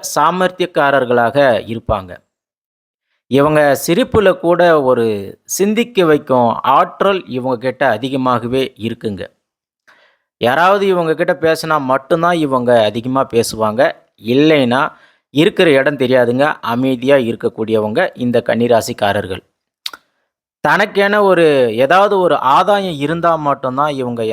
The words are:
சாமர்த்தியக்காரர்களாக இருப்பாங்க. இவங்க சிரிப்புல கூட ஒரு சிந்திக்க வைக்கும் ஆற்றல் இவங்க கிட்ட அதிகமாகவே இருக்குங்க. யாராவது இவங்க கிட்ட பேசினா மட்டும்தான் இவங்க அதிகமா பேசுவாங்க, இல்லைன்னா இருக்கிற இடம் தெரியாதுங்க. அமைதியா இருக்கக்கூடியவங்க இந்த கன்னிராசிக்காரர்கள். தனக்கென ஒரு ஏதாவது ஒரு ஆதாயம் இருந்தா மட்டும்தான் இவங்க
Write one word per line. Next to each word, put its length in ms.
சாமர்த்தியக்காரர்களாக 1300
இருப்பாங்க. 440
இவங்க 300
சிரிப்புல 440
கூட 220
ஒரு 220
சிந்திக்க 500
வைக்கும் 460
ஆற்றல் 480
இவங்க 200
கிட்ட 260
அதிகமாகவே 680
இருக்குங்க. 440
யாராவது 460
இவங்க 280
கிட்ட 240
பேசினா 460
மட்டும்தான் 600
இவங்க 260
அதிகமா 400
பேசுவாங்க, 480
இல்லைன்னா 480
இருக்கிற 380
இடம் 300
தெரியாதுங்க. 440
அமைதியா 500
இருக்கக்கூடியவங்க 760
இந்த 300
கன்னிராசிக்காரர்கள். 960
தனக்கென 600
ஒரு 240
ஏதாவது 360
ஒரு 180
ஆதாயம் 440
இருந்தா 360
மட்டும்தான் 460
இவங்க 380